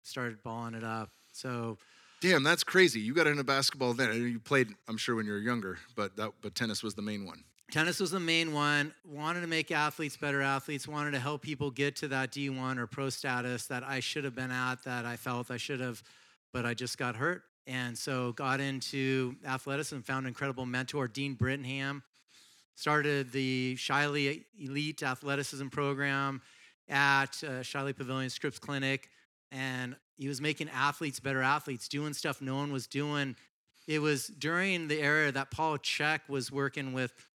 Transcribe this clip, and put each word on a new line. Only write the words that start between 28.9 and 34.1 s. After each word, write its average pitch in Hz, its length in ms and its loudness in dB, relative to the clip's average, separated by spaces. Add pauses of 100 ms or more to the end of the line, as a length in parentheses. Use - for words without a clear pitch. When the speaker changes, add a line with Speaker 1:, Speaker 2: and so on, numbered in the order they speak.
Speaker 1:
And 131 460 -4 (200)
he 135 120 -6
was 135 120 -4
making 151 280 0
athletes 139 500 0
better 135 220 0
athletes, 135 480 0
doing 147 240 -2
stuff 143 300 -4
no 135 140 -2
one 143 160 -2
was 131 140 -4
doing. 143 480 -2 (520)
It 156 140 2
was 147 260 2